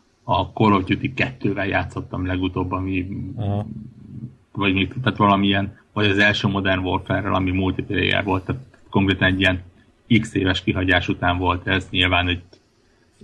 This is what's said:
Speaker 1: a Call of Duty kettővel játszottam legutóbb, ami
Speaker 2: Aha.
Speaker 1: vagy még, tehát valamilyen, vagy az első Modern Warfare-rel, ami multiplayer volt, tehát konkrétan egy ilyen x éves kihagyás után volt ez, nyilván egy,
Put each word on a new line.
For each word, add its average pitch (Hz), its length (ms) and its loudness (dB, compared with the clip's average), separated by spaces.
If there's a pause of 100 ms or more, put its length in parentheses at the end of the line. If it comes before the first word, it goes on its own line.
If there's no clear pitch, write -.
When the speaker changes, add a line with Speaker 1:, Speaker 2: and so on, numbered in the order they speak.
(240)
Speaker 1:
a 90 180 0
Call 107 300 2
of 95 120 4
Duty - 300 -2
kettővel 98 520 -2
játszottam 92 600 -4
legutóbb, 92 460 -2
ami 92 340 -4 (300)
Speaker 2:
Aha. 101 300 -2 (840)
Speaker 1:
vagy 101 200 0
még, 95 300 0
tehát 104 160 0
valamilyen, 98 600 2 (140)
vagy 107 140 0
az 98 120 2
első 104 300 4
Modern 95 360 0
Warfare-rel, 95 500 -2
ami 92 160 0
multiplayer 95 720 0
volt, 95 200 0
tehát - 180 -6 (280)
konkrétan 95 380 4
egy 92 120 0
ilyen 92 220 2 (580)
x - 140 -4
éves 92 280 0
kihagyás 92 460 0
után 90 300 0
volt 90 280 -2
ez, 95 240 0
nyilván 90 380 2
egy, 90 140 -2 (800)